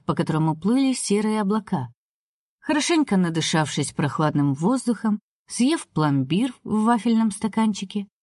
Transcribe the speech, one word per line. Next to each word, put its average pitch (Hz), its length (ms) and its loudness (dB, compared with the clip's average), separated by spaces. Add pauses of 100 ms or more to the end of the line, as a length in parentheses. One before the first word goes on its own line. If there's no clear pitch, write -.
по 156 80 0
которому 156 420 0
плыли 254 360 2
серые 214 480 0
облака. 196 520 -2 (680)
Хорошенько 302 580 2
надышавшись 160 760 0
прохладным 147 600 0
воздухом, 214 680 -2 (260)
съев 294 420 0
пломбир 156 640 0 (100)
в 214 200 0
вафельном 226 460 2
стаканчике, 208 800 -4 (140)